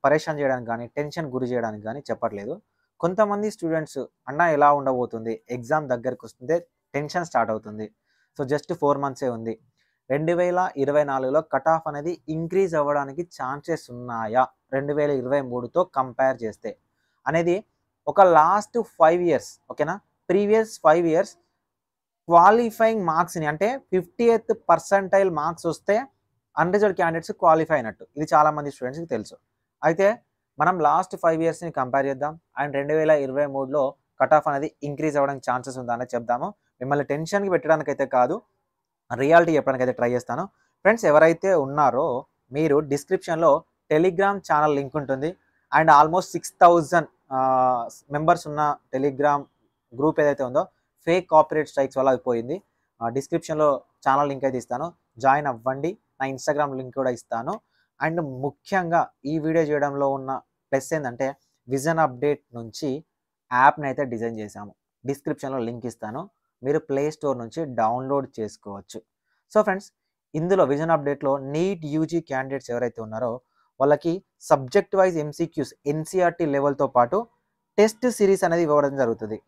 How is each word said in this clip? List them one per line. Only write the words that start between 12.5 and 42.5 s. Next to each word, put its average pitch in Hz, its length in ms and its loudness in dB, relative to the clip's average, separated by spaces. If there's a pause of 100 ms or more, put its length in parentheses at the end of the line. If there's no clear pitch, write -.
అవ్వడానికి 143 440 -2 (120)
ఛాన్సెస్ 143 480 -6 (100)
ఉన్నాయా 120 480 -2 (340)
రెండు 143 220 -2
వేల 147 220 0
ఇరవై 131 200 -2 (100)
మూడుతో 123 320 -2 (160)
కంపేర్ 131 460 0
చేస్తే?" 101 280 -8 (540)
అనేది 170 300 2 (500)
ఒక 147 140 2 (180)
లాస్ట్ 196 400 2 (200)
ఫైవ్ 170 300 6
ఇయర్స్, 135 220 0 (220)
ఓకేనా, 151 220 -4 (360)
ప్రీవియస్ 208 420 2 (140)
ఫైవ్ 170 260 6
ఇయర్స్ 185 220 0 (960)
క్వాలిఫైయింగ్ 220 840 4
మార్క్స్‌ని, 170 400 -2
అంటే 196 180 0 (220)
ఫిఫ్టీయత్ 226 600 0 (200)
పర్సెంటైల్ 196 680 2
మార్క్స్ 165 320 -4
వస్తే 202 240 -2 (600)
అన్‌రిజర్వ్డ్ 185 440 2
క్యాండిడేట్స్ 165 420 -2
క్వాలిఫై 160 380 4
అయినట్టు. 110 240 -10 (120)
ఇది 151 180 -4
చాలామంది 151 420 2
స్టూడెంట్స్‌కి 143 400 -8
తెలుసు. 104 200 -10 (460)
అయితే 165 240 4 (540)
మనం 175 140 4 (120)
లాస్ట్ 170 360 2
ఫైవ్ 165 220 2
ఇయర్స్‌ని 165 340 -4
కంపేర్ 135 300 -2
చేద్దాం 139 240 -6 (280)
and 175 180 -4
రెండు 143 200 -2
వేల 156 140 4 (120)
ఇరవై 135 300 -2
మూడులో 135 260 -2 (400)
కట్ 131 160 4
ఆఫ్ 147 140 2
అనేది 143 180 -4 (200)
ఇంక్రీజ్ 147 300 -4
అవ్వడానికి 139 300 -2
ఛాన్సెస్ 127 320 -4
ఉందా 120 160 -6
అనేది 123 180 -8
చెప్దాము. 120 340 -4 (320)
మిమ్మల్ని 139 320 -2
టెన్షన్‌కి 185 420 -4
పెట్టడానికైతే 151 520 0 (100)
కాదు, 127 200 2 (840)
రియాలిటీ 165 340 6
చెప్పడానికైతే 127 420 0
ట్రై 123 180 0
చేస్తాను. 123 280 -6 (400)
ఫ్రెండ్స్, 214 260 2
ఎవరైతే 165 400 4 (140)
ఉన్నారో 139 420 0 (500)